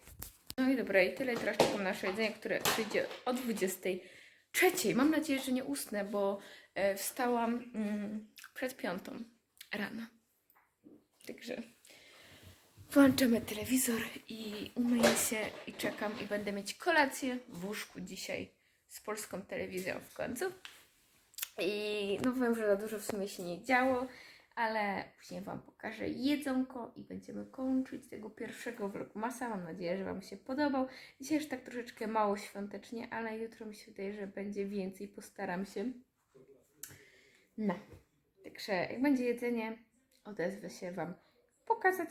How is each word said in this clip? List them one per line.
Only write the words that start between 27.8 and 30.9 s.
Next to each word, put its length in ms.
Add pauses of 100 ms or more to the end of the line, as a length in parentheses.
tego 200
pierwszego 600
vlogmasa. 600
Mam 140
nadzieję, 340
że 60
wam 180
się 160
podobał. 500 (340)